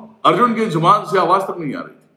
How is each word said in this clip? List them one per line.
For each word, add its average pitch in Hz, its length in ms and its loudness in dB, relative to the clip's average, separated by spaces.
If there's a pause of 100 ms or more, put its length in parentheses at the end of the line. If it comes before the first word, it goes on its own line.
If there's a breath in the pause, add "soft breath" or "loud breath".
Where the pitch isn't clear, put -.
(260)
अर्जुन 214 300 2
की 220 100 -2
जुबान 175 400 0
से 185 140 0
आवाज 180 220 2
तक 190 160 -8
नहीं 143 180 -8
आ 85 60 -12
रही - 140 -18
थी। - 220 -20